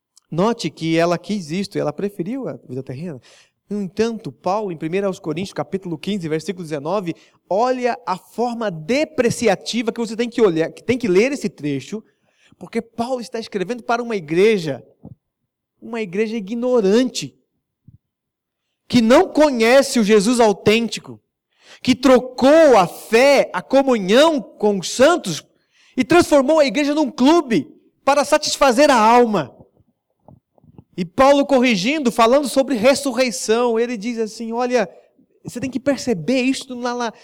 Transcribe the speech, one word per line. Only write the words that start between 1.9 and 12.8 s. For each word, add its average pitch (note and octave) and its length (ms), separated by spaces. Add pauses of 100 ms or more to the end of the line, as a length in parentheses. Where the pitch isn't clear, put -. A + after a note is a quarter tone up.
preferiu G3+ 560
a B2 100
vida B2+ 260
terrena. C#3+ 360 (480)
No G#3 140
entanto, G#3 500
Paulo, G3+ 400
em D#3+ 60
primeira F3+ 300
aos F#3 100
Coríntios, E3+ 360
capítulo E3 440
quinze, F#3 300
versículo F3 360
dezenove, E3 520 (340)
olha A#3+ 560
a F3+ 120
forma A#3 520
depreciativa A3+ 1200
que - 80
você A3 160
tem A#3 140
que A#3+ 120
olhar, E3 300
que - 120
tem B3+ 140
que B3 100
ler G3+ 240
esse A3+ 180
trecho, C#3+ 540 (560)
porque A3 220